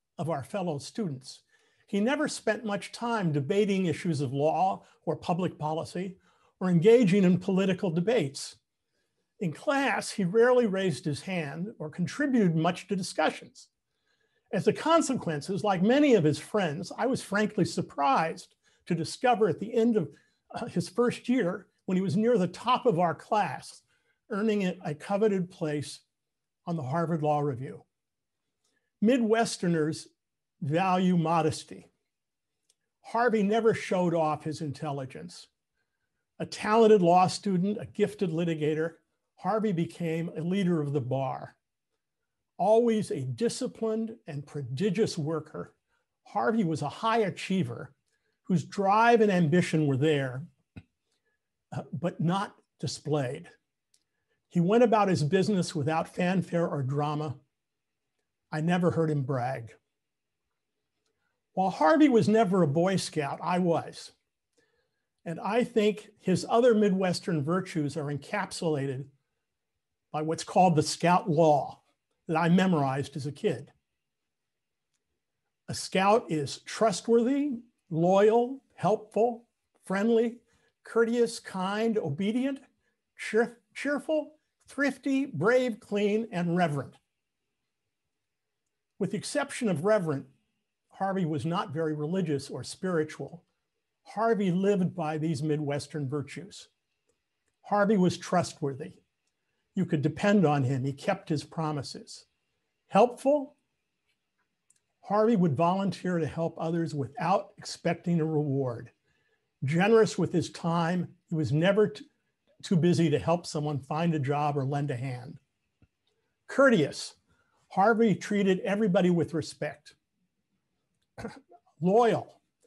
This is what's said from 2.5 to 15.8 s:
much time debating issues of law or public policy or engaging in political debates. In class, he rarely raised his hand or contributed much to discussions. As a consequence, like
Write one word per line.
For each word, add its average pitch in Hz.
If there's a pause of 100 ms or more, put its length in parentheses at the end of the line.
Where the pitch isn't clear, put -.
much 202
time 214
debating 190
issues 151
of 127
law 160 (200)
or 175
public 175
policy 160 (440)
or 180
engaging 196
in 180
political 190
debates. 170 (840)
In 165
class, 269
he 202
rarely 233
raised 190
his 143
hand 170 (100)
or 156
contributed 196
much 170
to 202
discussions. - (800)
As 185
a 214
consequence, 254 (120)
like 190